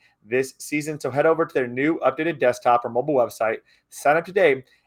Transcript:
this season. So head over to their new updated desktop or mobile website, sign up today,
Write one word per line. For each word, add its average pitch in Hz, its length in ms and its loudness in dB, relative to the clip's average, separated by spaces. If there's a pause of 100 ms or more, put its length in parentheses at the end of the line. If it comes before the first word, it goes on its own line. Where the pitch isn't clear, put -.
(240)
this 131 360 -2
season. 147 400 -6
So 139 100 -4
head 143 160 0
over 160 180 4
to 165 100 -10
their 131 140 0
new 139 320 -2
updated 156 400 -2
desktop 123 460 2
or 120 40 -6
mobile 135 260 -2
website, 113 420 0 (320)
sign - 280 0
up 170 80 -4
today, 170 380 2 (240)